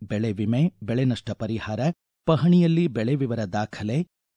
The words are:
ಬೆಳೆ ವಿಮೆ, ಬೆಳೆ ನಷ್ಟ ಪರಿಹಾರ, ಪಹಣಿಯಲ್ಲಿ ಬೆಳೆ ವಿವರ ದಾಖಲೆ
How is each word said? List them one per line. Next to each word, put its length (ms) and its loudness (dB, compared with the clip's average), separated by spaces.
ಬೆಳೆ 300 -2
ವಿಮೆ, 500 0
ಬೆಳೆ 220 -2
ನಷ್ಟ 260 -2
ಪರಿಹಾರ, 500 -6
ಪಹಣಿಯಲ್ಲಿ 600 4
ಬೆಳೆ 280 -2
ವಿವರ 300 -2
ದಾಖಲೆ 600 -4